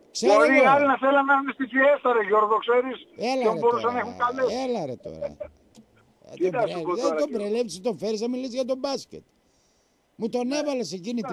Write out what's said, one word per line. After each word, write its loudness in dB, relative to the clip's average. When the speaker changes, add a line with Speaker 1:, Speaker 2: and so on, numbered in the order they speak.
Speaker 1:
Ξέρω 2
Speaker 2:
Μπορεί 6
οι 6
Speaker 1:
εγώ. 6
Speaker 2:
άλλοι 4
να 2
θέλανε 2
να 4
είναι -4
στη -8
φιέστα, 4
ρε 2
Γιώργο, 4
ξέρεις, 0
Speaker 1:
Έλα, -2
Speaker 2:
και 2
Speaker 1:
ρε, -4
Speaker 2:
μπορούσαν 2
Speaker 1:
τώρα. 0
Speaker 2:
να -2
έχουν -6
καλέσει. 0
Speaker 1:
Έλα, -4
ρε, -8
τώρα. -12
Speaker 2:
<laughs> -20
Τι 0
Speaker 1:
Ε, -2
τον -2
Speaker 2:
να 2
σου -6
Speaker 1:
Μπρε-, -6
Speaker 2:
πω -4
Speaker 1:
ε, -2
Speaker 2:
τώρα, 0
Speaker 1:
τον 0
Speaker 2:
Γιώργο. -6
Speaker 1:
Μπρελέψη -4
τον -4
φέρεις -4
να -4
μιλήσει -8
για -4
τον -4
μπάσκετ. -8
Μου -6
τον -4
Speaker 2:
Ναι. -4
Speaker 1:
έβαλες -4
εκείνη -6
τη -10